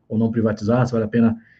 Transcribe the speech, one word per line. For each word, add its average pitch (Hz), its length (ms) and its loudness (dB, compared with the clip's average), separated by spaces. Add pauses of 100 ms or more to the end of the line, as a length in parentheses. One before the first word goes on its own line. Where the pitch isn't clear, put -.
ou 110 100 -6
não 113 140 0
privatizar, 110 540 0
se - 60 -4
vale 113 140 -2
a - 20 -2
pena 117 280 2 (240)